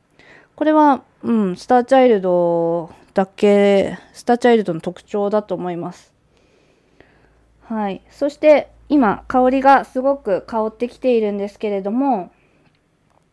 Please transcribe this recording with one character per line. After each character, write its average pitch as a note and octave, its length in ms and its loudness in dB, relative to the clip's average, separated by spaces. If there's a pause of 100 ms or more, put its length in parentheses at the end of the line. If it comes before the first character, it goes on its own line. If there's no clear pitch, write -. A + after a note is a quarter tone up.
(560)
こ - 80 -6
れ - 80 2
は、 D4+ 300 2 (200)
う A#3 100 -4
ん、 G3+ 240 -2
ス - 100 -18
タ B3 120 2
ー A#3+ 60 0
チ B3+ 100 0
ャ C4 100 6
イ B3+ 40 6
ル G#3+ 120 2
ド E3+ 720 -2 (240)
だ F#3+ 120 -2
け、 G3+ 720 0 (140)
ス - 120 -20
タ A#3+ 100 0
ー A#3+ 40 0
チ B3 100 2
ャ A#3+ 60 4
イ - 40 4
ル G#3 60 -4
ド F3 100 -4
の D#3+ 60 -10
特 - 240 -12
徴 G3+ 260 -4
だ G#3+ 120 -2
と G#3 120 -10
思 F3 160 -8
い F3 60 -8
ま F3+ 160 -10
す。 - 200 -20 (1500)
は G#3+ 280 -6
い。 F#3 200 -12
そ - 180 -6
し C#4+ 80 -10
て、 D4+ 340 4 (180)
今、 B3 400 0
香 B3+ 220 2
り C4 120 0
が C4+ 220 4
す - 160 -8
ご C#4 160 -2
く G3+ 260 -4
香 A3 240 -6
っ A3 100 -10
て B3 120 -6
き - 100 -20
て B3 180 0
い A3+ 40 0
る G#3 120 -2
ん G3+ 60 -6
で G3+ 100 -6
す G#3 100 -20
け G#3+ 120 -6
れ G3 120 -4
ど G3+ 80 -6
も、 A#3+ 400 -2 (1040)